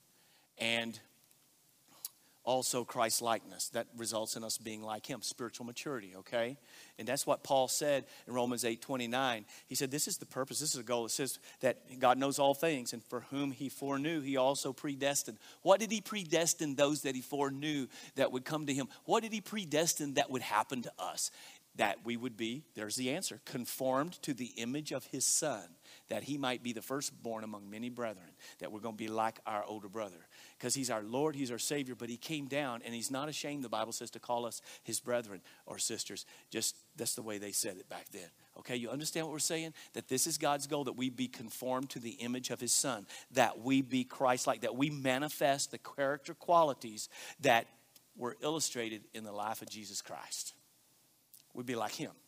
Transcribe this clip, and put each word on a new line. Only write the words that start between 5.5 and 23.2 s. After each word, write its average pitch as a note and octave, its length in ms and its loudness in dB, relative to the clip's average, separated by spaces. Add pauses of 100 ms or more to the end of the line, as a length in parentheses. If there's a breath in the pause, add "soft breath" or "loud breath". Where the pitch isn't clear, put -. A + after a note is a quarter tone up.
maturity, A#2 480 -8
okay? A#2 420 0 (400 loud breath)
And A2+ 120 -8
that's C3 180 2
what C#3+ 160 2
Paul C3+ 240 6
said C#3+ 400 4 (220 loud breath)
in A#2+ 60 -2
Romans B2 300 2
eight A#2 160 0
twenty-nine. B2 640 0 (200 loud breath)
He - 80 -6
said, C3 160 0
"This D3 160 0
is G3+ 120 -2
the - 80 -12
purpose, C3 340 -4
this D3+ 100 0
is D3 60 0
the A#2+ 80 -6
goal." A#2 220 2
It A2 40 -2
says C3+ 300 -2 (180 loud breath)
that B2+ 400 0
God B2+ 200 8
knows C#3 200 2
all C#3 160 8
things, C#3 380 2
and A2+ 100 -6
for A#2+ 200 -6
whom C#3 280 -2
he C3 180 -4
foreknew, C#3 520 -2
he C3+ 160 0
also C3+ 360 4
predestined. C#3 680 0 (220 loud breath)
What G3 180 8
did A3 100 0
he A3 100 2
predestine E3 760 2
those C#3+ 260 6
that C3+ 140 0
he B2+ 40 -4
foreknew C#3 680 -2 (260 loud breath)
that C3 160 4
would C#3+ 140 -4
come D#3 220 -2
to C3 60 2
him? C3 160 -2 (180 loud breath)
What G#3+ 180 4
did A3 80 -4
he A3 80 0
predestine D#3+ 720 0
that C#3 160 2
would B2+ 120 -2
happen A2 400 2
to - 180 -8
us? F2+ 320 -4 (420 loud breath)
That G#2+ 320 2
we A#2+ 100 0
would A#2 220 -6
be, A#2 340 -2
there's G#2 240 -4
the B2+ 140 0
answer, D#3 340 -4